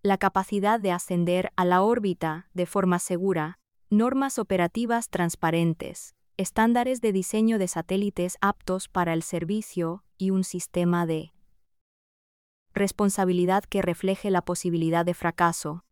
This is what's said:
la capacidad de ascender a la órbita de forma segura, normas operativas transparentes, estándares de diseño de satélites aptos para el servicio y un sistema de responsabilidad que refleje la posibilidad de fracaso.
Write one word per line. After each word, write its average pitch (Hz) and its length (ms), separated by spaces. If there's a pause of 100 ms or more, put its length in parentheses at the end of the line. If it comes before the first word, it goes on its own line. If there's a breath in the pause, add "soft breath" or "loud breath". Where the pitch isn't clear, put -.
la 196 160
capacidad 202 640
de 190 120
ascender 175 640
a 180 80
la 180 180
órbita 190 680
de 180 140
forma 185 320
segura, 175 600 (320)
normas 262 480
operativas 226 720
transparentes, 170 1040 (220)
estándares 240 640
de 214 120
diseño 220 460
de 185 100
satélites 185 720
aptos 190 480
para 175 240
el 165 100
servicio 175 840 (120)
y 190 140
un 190 120
sistema 175 640
de 160 260 (1400)
responsabilidad 190 920
que 196 180
refleje 190 480
la 180 120
posibilidad 170 640
de 175 100
fracaso. 170 760